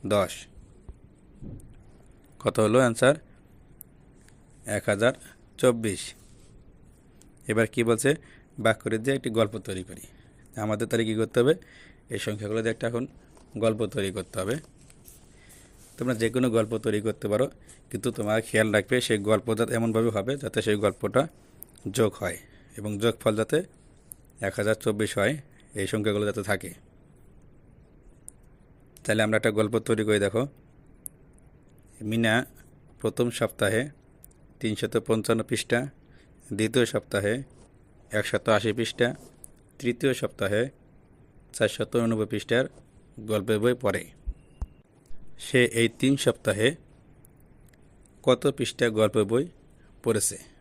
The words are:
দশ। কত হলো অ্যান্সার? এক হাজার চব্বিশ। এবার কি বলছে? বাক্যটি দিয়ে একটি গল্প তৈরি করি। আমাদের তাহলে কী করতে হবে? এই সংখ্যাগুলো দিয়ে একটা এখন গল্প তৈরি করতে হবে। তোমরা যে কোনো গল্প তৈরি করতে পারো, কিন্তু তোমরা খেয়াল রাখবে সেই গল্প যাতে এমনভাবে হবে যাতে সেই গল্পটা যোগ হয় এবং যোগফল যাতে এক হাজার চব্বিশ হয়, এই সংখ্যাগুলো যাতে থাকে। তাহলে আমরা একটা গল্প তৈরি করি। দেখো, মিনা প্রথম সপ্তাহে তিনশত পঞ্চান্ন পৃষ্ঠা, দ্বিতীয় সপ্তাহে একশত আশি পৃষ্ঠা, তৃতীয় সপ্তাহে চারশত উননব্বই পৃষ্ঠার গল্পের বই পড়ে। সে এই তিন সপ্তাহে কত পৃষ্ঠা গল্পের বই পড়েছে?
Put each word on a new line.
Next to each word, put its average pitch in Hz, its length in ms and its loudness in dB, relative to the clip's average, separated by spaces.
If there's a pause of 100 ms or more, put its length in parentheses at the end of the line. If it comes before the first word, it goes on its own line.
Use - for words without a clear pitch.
(120)
দশ। 98 200 2 (2000)
কত 104 240 -2
হলো 110 200 4
অ্যান্সার? 127 320 4 (1600)
এক 101 140 -4
হাজার 113 240 2 (460)
চব্বিশ। 113 420 2 (1500)
এবার 110 240 2
কি 120 140 0
বলছে? 117 220 2 (540)
বাক্যটি 113 400 0
দিয়ে 135 140 0
একটি 123 200 -6
গল্প 107 160 2 (120)
তৈরি 92 220 -8
করি। - 160 -18 (600)
আমাদের 107 240 -2
তাহলে 113 200 2
কী 107 120 -2
করতে 110 200 -2
হবে? 139 140 4 (600)
এই 101 120 -6
সংখ্যাগুলো 107 380 -4
দিয়ে 113 100 0
একটা - 160 -6
এখন 120 140 -4 (600)
গল্প 110 160 0 (140)
তৈরি 98 220 -2
করতে 95 240 -8
হবে। 101 140 -2 (1400)
তোমরা 123 260 -2
যে 117 120 2
কোনো 127 120 2 (100)
গল্প 110 160 2 (120)
তৈরি 107 220 0
করতে 107 260 -4
পারো, 120 140 2 (440)
কিন্তু 107 260 -4
তোমরা 107 180 0 (140)
খেয়াল 110 280 4
রাখবে 104 200 2 (100)
সেই 110 120 2 (120)
গল্প 107 160 2 (120)
যাতে 113 200 0
এমনভাবে 113 380 2
হবে 107 160 -2 (100)
যাতে 110 240 -4
সেই 104 180 2
গল্পটা 104 380 0 (720)
যোগ 110 140 4 (100)
হয় 85 180 -6 (400)
এবং 104 120 -8 (120)
যোগফল 113 380 2
যাতে 147 180 0 (880)
এক 95 120 -2
হাজার 107 260 2
চব্বিশ 104 340 0
হয়, 107 160 2 (460)
এই 98 120 -2
সংখ্যাগুলো 104 360 0
যাতে 101 220 -4
থাকে। 95 200 -4 (2250)
তাহলে 110 240 0
আমরা 110 140 2
একটা 110 180 2
গল্প 110 160 0 (140)
তৈরি 110 200 2
করি। 107 180 4
দেখো, 110 160 0 (1700)
মিনা 113 240 2 (680)
প্রথম 120 260 0 (120)
সপ্তাহে 110 440 0 (760)
তিনশত 107 340 -4 (120)
পঞ্চান্ন 113 420 0
পৃষ্ঠা, 120 320 0 (800)
দ্বিতীয় 113 340 2
সপ্তাহে 101 420 -2 (760)
একশত 107 380 -2
আশি 107 240 4
পৃষ্ঠা, 120 420 -2 (640)
তৃতীয় 139 360 -2
সপ্তাহে 110 540 -2 (840)
চারশত - 420 -2
উননব্বই 113 320 0
পৃষ্ঠার 117 380 0 (560)
গল্পের 107 380 0
বই 120 220 2
পড়ে। 92 240 -2 (1300)
সে 123 260 4
এই 117 240 2 (100)
তিন 135 180 2
সপ্তাহে 113 580 0 (1500)
কত 127 240 2
পৃষ্ঠা 123 420 0
গল্পের 107 360 2
বই 117 200 0 (580)
পড়েছে? 107 360 0 (220)